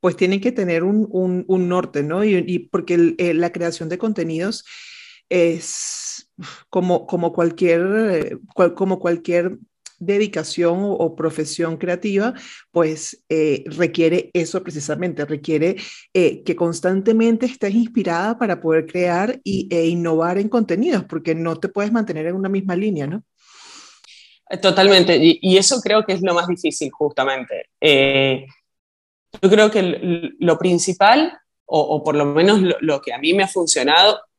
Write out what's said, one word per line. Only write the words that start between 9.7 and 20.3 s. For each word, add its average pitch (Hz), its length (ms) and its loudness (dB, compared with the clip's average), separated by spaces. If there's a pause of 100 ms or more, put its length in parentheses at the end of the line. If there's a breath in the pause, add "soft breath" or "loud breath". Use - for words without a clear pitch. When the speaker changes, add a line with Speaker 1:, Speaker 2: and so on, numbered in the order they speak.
Speaker 1:
dedicación 180 840 -2
o, 202 80 -2
o 165 240 -2
profesión 160 600 -4
creativa, 196 580 -2 (360 loud breath)
pues, 156 580 -2
eh, 156 380 0
requiere 165 680 0
eso 180 280 -2
precisamente, 156 600 -6
requiere, 151 520 -2 (380 loud breath)
eh, 175 300 2
que 165 120 -2
constantemente 220 880 0
estés 202 280 -4
inspirada 214 640 -2
para 185 220 -2
poder 160 260 2
crear 180 560 -2
y, 190 320 -4
e 165 120 2
innovar 170 520 0